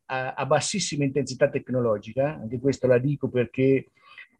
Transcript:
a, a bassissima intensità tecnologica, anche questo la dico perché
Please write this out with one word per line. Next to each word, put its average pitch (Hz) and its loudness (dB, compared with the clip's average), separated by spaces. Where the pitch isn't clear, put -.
a, 131 -6
a 135 -6
bassissima 143 0
intensità 139 0
tecnologica, 123 -2
anche 113 -8
questo 131 0
la 123 8
dico 135 -2
perché 131 0